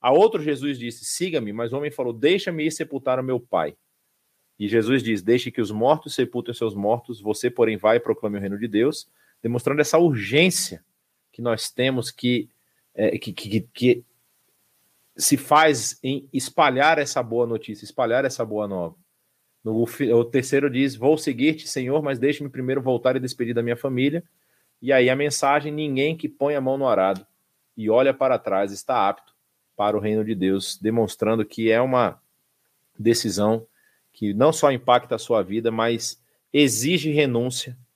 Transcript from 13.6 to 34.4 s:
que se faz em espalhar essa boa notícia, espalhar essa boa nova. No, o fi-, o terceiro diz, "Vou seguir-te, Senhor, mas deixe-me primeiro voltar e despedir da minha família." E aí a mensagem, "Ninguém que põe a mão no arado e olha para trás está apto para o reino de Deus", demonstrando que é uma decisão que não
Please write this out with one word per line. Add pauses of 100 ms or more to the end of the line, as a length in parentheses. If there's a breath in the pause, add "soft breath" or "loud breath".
que (1120)
se
faz
em
espalhar
essa
boa
notícia,
espalhar
essa
boa
nova. (680)
No,
o
fi-,
o
terceiro
diz,
"Vou
seguir-te,
Senhor,
mas
deixe-me
primeiro
voltar
e
despedir
da
minha
família." (580)
E
aí
a
mensagem,
"Ninguém
que
põe
a
mão
no
arado (500)
e
olha
para
trás
está
apto (420)
para
o
reino
de
Deus",
demonstrando
que
é
uma (760)
decisão (480)
que
não